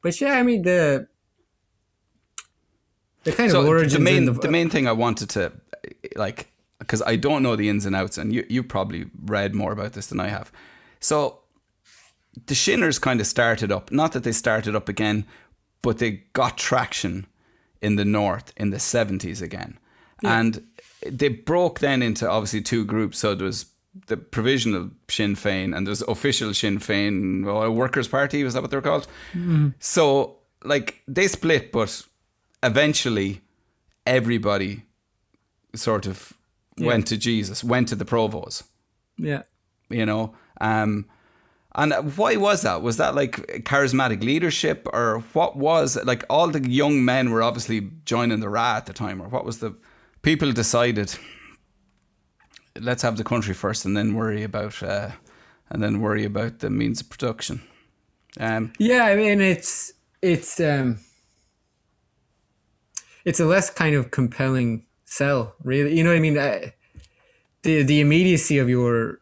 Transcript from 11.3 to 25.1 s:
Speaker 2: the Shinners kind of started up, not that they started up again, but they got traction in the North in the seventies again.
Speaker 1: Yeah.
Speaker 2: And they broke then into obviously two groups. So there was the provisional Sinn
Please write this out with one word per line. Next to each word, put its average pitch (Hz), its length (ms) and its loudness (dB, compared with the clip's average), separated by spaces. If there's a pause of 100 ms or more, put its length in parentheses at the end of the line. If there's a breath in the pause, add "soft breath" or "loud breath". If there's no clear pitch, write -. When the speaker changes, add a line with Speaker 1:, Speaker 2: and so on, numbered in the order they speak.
Speaker 2:
the 139 80 -4
Shinners - 460 2
kind 127 200 2
of 101 60 0
started 113 440 2
up, 95 200 -4
not 156 220 0
that 127 120 -4
they 117 80 -2
started 110 420 0
up 104 140 -2
again, 107 360 -2 (580 soft breath)
but 117 160 0
they 107 240 -2 (100)
got 123 240 0
traction 98 680 -2 (560)
in 104 140 2
the 101 80 2
North 104 520 0
in 104 140 -2
the 98 80 -6
seventies 101 640 -2
again. - 360 -12 (440 soft breath)
Speaker 1:
Yeah. 113 160 2
Speaker 2:
And 113 240 0 (440)
they 135 220 -2
broke 160 520 -2
then 139 220 0
into 110 260 -2
obviously 104 320 -2
two 110 240 -2
groups. 104 340 -2
So 104 160 0
there 95 120 -6
was - 200 -6 (400)
the 110 120 -4
provisional 113 720 -2 (180)
Sinn 101 260 0